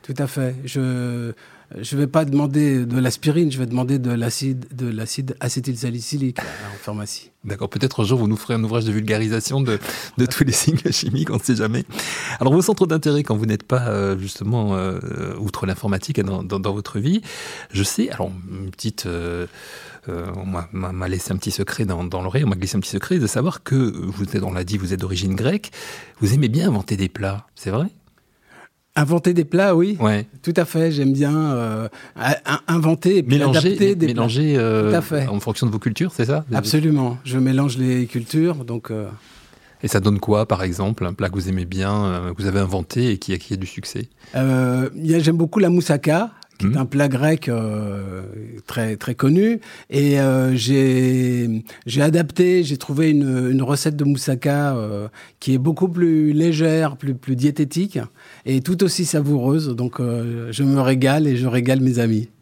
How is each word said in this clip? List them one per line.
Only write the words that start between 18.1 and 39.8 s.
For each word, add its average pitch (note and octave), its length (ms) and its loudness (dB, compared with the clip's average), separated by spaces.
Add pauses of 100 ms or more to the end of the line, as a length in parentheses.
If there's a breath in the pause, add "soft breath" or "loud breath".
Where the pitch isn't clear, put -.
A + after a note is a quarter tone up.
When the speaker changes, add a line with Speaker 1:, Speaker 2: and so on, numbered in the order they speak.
Speaker 2:
alors F#2 200 -6 (180)
une F#2+ 220 -10
petite, - 340 -8
euh, F2 400 -6 (640 loud breath)
euh, E2+ 180 -8 (120)
on F#2+ 80 -10
m'a, F2 260 -6
m'a, F#2 220 -6
m'a F#2 160 -6
laissé F#2+ 240 -4
un - 20 -2
petit G2 160 -4
secret - 320 -4
dans, F2+ 220 -2
dans F2+ 160 -6
l'oreille, B2 240 0
on G#2+ 40 2
m'a F#2+ 60 0
glissé F2+ 220 -4
un - 20 0
petit - 120 -6
secret D#3+ 280 -2
de A2 80 2
savoir - 360 -2
que C3+ 120 0
vous G2+ 480 -2
êtes, F#2+ 180 -4
on F#2 120 -6
l'a F#2 100 -4
dit, G2+ 140 -4
vous F#2+ 160 -2
êtes F#2 80 -4
d'origine F#2+ 340 -2
grecque, C#3 360 -2 (500 loud breath)
vous G#2 120 2
aimez C#3 140 4
bien E3 220 2
inventer G#2 260 0
des F#2+ 140 -2
plats, G2 360 -6 (100)
c'est - 160 -8
vrai ? C#3+ 160 0 (1120 soft breath)
Speaker 1:
Inventer E3+ 360 4
des E3 100 4
plats, F#3 300 4
oui. F#3 240 4
Speaker 2:
Ouais. G#2+ 260 2 (160)
Speaker 1:
Tout E3+ 160 -4
à D#3+ 80 4
fait, E3 260 0
j'aime C#3 220 2
bien, C#3+ 220 2 (160)
euh, A2+ 360 -2 (280 loud breath)
a-, C3 300 0
a-, D3 220 -2
inventer E3 500 4
et E3+ 40 4
puis C3 160 4
Speaker 2:
Mélanger, C#3 220 4
Speaker 1:
adapter G3 300 4
Speaker 2:
mé-, G3+ 60 2
Speaker 1:
des D#3+ 120 2
plats. A#2+ 80 0
Speaker 2:
mélanger, B2+ 420 2
euh, A2 320 4
Speaker 1:
Tout G#2 60 4
à E3+ 80 2
fait. C#3+ 240 -2
Speaker 2:
en G#2 120 -2
fonction A#2 280 -2
de G#2 40 2
vos G#2+ 60 -2
cultures, B2 380 -2
c'est A#2+ 100 0
ça ? D3 260 0
Speaker 1:
Absolument, B2+ 720 2
je C3 140 -4
mélange C3 400 2
les B2+ 300 0
cultures, D3+ 580 -2
donc, A#2 240 -8
euh, G#2+ 180 -6 (760 soft breath)